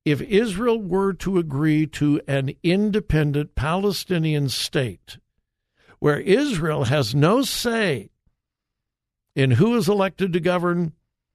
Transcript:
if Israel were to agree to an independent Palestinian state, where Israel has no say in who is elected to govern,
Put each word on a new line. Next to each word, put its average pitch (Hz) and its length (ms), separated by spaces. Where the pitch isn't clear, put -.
if 147 180
Israel 226 600
were 190 320
to 185 240
agree 156 480
to 151 420
an 139 360
independent 165 920
Palestinian 160 960
state, - 720
where 147 200
Israel 175 680
has 123 280
no 175 300
say 202 640
in 135 160
who 196 240
is 202 120
elected 190 460
to 180 60
govern, 175 540